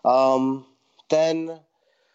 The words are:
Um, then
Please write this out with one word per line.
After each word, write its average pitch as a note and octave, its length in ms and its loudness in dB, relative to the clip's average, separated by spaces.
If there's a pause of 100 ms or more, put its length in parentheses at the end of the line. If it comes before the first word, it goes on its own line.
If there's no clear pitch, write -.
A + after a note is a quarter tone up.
Um, C3 600 0 (440)
then D#3+ 500 -2 (560)